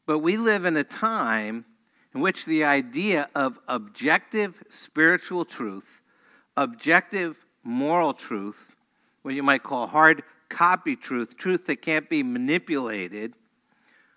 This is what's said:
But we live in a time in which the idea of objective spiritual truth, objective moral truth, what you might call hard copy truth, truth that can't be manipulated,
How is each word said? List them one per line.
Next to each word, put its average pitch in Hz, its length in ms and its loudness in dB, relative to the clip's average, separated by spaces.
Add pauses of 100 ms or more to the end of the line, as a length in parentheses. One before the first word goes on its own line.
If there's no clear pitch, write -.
But 156 140 2
we 165 180 2
live 214 280 2
in 165 100 2
a 147 80 2
time 117 800 -2 (480)
in 131 80 -4
which 185 240 -2
the 156 180 2
idea 143 720 0
of 135 340 -2
objective 151 1040 -2
spiritual 170 760 0
truth, 101 560 -10 (540)
objective 156 880 0 (180)
moral 143 500 0
truth, - 640 -10 (480)
what 135 100 -8
you 139 100 -4
might 139 200 2
call 127 240 -4
hard 156 360 4 (260)
copy 175 460 0
truth, 120 400 -6
truth 180 300 -2
that 147 160 -4
can't 156 280 -2
be 156 120 0
manipulated, 123 1120 -4 (840)